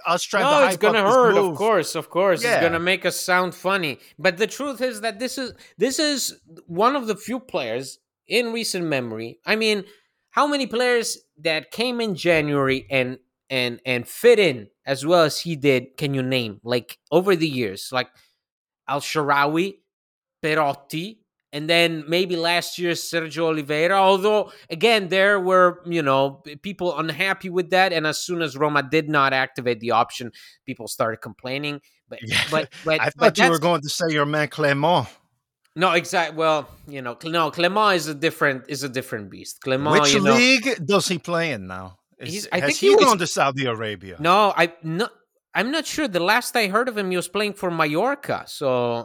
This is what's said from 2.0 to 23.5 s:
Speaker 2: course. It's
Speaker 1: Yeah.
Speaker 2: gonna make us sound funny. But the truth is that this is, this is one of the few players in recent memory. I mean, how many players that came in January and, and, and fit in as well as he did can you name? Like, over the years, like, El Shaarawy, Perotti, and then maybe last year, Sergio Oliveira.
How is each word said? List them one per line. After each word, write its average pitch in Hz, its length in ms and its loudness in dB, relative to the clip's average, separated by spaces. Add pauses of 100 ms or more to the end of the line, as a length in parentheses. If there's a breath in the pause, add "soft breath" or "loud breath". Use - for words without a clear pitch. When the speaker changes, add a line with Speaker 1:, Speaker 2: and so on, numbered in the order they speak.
Speaker 2:
course. 180 320 2
It's 233 40 -6
Speaker 1:
Yeah. 226 180 2
Speaker 2:
gonna 165 180 2
make 180 240 0
us 170 160 -2
sound 180 340 0
funny. 175 440 -2 (200 loud breath)
But 170 200 0
the 214 80 0
truth 269 340 -8
is 240 220 -4
that 214 160 -6
this 247 180 -6
is, 254 160 -8 (240 loud breath)
this 262 220 0
is 294 420 -2 (260)
one 214 300 2
of 233 120 -6
the 196 80 -2
few 247 240 -8
players 135 580 -6 (280)
in 226 280 0
recent 196 320 -4
memory. 117 580 -6
I 202 120 0
mean, 214 280 0 (460 soft breath)
how 269 160 0
many 285 200 -2
players 240 520 -2 (220)
that 156 300 -2
came 233 300 -4
in 214 140 -2
January 143 760 0
and, 127 280 -2 (300)
and, 123 380 -4
and 123 220 -4
fit 233 300 4
in 127 300 2 (160)
as 135 220 -4
well 170 160 6
as 147 180 0
he 165 160 -6
did 131 400 2
can 143 160 -4
you 135 100 -2
name? 120 400 -4
Like, 120 360 -4 (120)
over 185 260 4
the 160 120 0
years, 117 440 -4
like, 127 160 -4 (800 soft breath)
El 139 120 -2
Shaarawy, 151 760 0 (680)
Perotti, 156 760 -2 (340)
and 151 180 -6
then 165 380 2
maybe 175 280 0
last 170 420 -2
year, 175 140 -2
Sergio 160 520 -4
Oliveira. 156 500 0